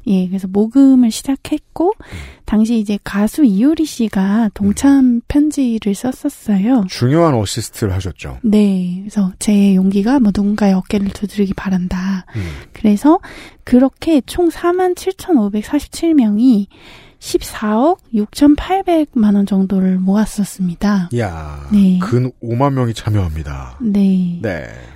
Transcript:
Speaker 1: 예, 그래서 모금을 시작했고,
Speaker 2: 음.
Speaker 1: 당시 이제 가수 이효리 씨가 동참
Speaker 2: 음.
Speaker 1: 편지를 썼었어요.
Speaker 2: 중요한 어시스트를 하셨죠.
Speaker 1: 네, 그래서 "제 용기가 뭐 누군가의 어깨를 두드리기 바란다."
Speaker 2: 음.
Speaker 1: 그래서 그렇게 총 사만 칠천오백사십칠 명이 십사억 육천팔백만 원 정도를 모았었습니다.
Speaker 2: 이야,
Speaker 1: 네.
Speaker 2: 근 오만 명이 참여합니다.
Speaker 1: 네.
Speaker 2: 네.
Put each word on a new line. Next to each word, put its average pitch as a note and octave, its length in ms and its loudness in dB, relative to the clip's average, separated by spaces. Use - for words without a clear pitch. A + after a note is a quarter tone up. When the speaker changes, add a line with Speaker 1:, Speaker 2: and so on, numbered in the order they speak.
Speaker 1:
예, F#3 220 0
그래서 F#3+ 180 -6
모금을 A#3 640 4
시작했고, - 760 -4
Speaker 2:
음. - 280 -6
Speaker 1:
당시 A3 340 2
이제 G#3 240 -2
가수 G#3+ 420 0
이효리 C4 400 2
씨가 G#3 720 0
동참 B3+ 640 2
Speaker 2:
음. A#3 100 -2
Speaker 1:
편지를 B3 680 0
썼었어요. A#3 920 -2
Speaker 2:
중요한 D3+ 460 2
어시스트를 G#2+ 600 -4
하셨죠. E2 500 -8
Speaker 1:
네, F#3+ 560 2
그래서 G3 400 -2
"제 G3+ 340 4
용기가 G3 460 2
뭐 G#3 120 4
누군가의 G3+ 420 2
어깨를 G3 340 -2
두드리기 G3 460 -4
바란다." F#3 720 -4
Speaker 2:
음. G#2 60 -6
Speaker 1:
그래서 B3 460 2
그렇게 C4 600 2
총 F4 240 -2
사만 F4+ 460 0
칠천오백사십칠 D4 1200 -2
명이 G#3+ 540 2
십사억 B3 800 -2
육천팔백만 D4 1200 0
원 G3+ 120 2
정도를 F#3+ 520 0
모았었습니다. F#3+ 1120 -2
Speaker 2:
이야, D#2 600 -6
Speaker 1:
네. F#3+ 280 4
Speaker 2:
근 B2+ 300 0
오만 B2 340 0
명이 A#2+ 200 0
참여합니다. D#2 840 -6
Speaker 1:
네. F#3+ 600 0
Speaker 2:
네. A2+ 260 -6